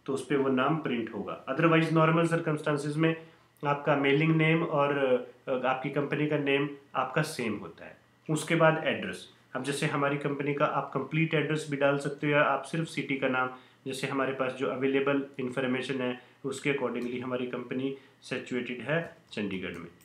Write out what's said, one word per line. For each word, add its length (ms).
तो 80
उस 120
पे 100
वो 140
नाम 280
प्रिंट 360
होगा। 320
Otherwise 460
नॉर्मल 360
circumstances 680
में 300
आपका 300
मेलिंग 400
नेम 280
और, 340
अ, 40
आपकी 380
कंपनी 380
का 100
नेम 320
आपका 260
सेम 360
होता 280
है। 120
उसके 260
बाद 300
एड्रेस। 440
अब 80
जैसे 220
हमारी 320
कंपनी 360
का 120
आप 280
complete 400
address 360
भी 80
डाल 200
सकते 300
हो, 60
या 80
आप 220
सिर्फ 240
city 300
का 100
नाम, 220
जैसे 200
हमारे 260
पास 180
जो 160
available 580
information 640
है, 200
उसके 280
accordingly 480
हमारी 260
company 500
situated 600
है 340
चंडीगढ़ 400
में, 160